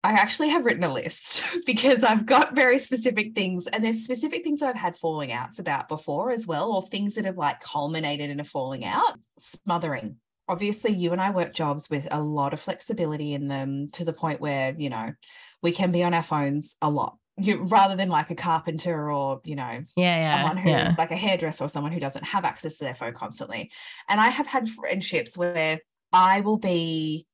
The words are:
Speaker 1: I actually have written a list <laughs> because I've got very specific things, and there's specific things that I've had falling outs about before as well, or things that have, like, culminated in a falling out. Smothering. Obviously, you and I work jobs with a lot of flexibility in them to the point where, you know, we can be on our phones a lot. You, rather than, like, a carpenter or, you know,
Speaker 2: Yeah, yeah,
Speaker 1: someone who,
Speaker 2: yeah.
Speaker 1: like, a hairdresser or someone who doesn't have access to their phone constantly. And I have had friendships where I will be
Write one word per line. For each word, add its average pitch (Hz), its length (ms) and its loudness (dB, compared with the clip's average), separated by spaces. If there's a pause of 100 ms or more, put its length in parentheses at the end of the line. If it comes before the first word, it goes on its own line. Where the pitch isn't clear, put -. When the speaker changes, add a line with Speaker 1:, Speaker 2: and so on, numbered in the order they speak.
Speaker 1:
I 208 100 2
actually 294 360 4
have 302 160 2
written 180 180 2
a 156 80 0
list - 520 -4
<laughs> - 220 -4
because 247 380 4
I've 220 220 4
got 269 300 6
very 254 220 6
specific 226 580 -2
things, 185 320 -2
and 214 180 -2
there's 226 180 0
specific 311 400 -4
things 294 160 -2
that 294 100 0
I've 247 60 -2
had 175 220 -4
falling 151 340 -4
outs 123 280 -8
about 156 280 -4
before 156 440 -4
as 226 140 -4
well, 175 280 -2
or 190 100 0
things 202 320 -4
that 220 80 -4
have, 185 140 -4
like, 147 240 -2
culminated 147 680 -4
in 143 120 -6
a 147 40 -6
falling 135 380 -6
out. - 340 0 (220)
Smothering. 151 760 -4 (320)
Obviously, 208 440 0
you 175 200 0
and 180 80 0
I 196 100 2
work 175 220 0
jobs 151 360 -2
with 147 220 -2
a 151 100 -2
lot 147 320 0
of 147 60 -6
flexibility 151 760 -4
in 139 140 -4
them 139 460 -4
to 175 100 -6
the 160 100 -2
point 156 280 -4
where, 135 360 0
you 147 120 -4
know, 113 240 -6 (480)
we 170 100 2
can 180 200 0
be 175 120 2
on 175 100 2
our 170 80 2
phones 147 600 -2
a 147 80 2
lot. 143 260 -2 (220)
You, 196 260 0
rather 196 340 6
than, 190 100 0
like, 156 220 2
a 170 60 -4
carpenter 160 760 -2
or, 135 320 -2
you 151 140 -8
know, 123 260 -6 (140)
Speaker 2:
Yeah, 175 220 4
yeah, 151 180 2
Speaker 1:
someone 147 180 2
who, 185 140 2
Speaker 2:
yeah. 156 280 4
Speaker 1:
like, 165 140 0
a 165 60 -4
hairdresser 175 480 0
or - 20 -4
someone 147 240 -4
who 170 80 -4
doesn't 139 240 -6
have 180 220 -2
access 156 320 -6
to 147 80 -8
their 127 100 -6
phone 120 180 -8
constantly. - 580 -10 (360)
And 208 140 4
I 220 80 8
have 240 180 -2
had 233 220 -2
friendships 180 680 -4
where 165 420 0 (340)
I 185 280 8
will 214 160 2
be 165 760 0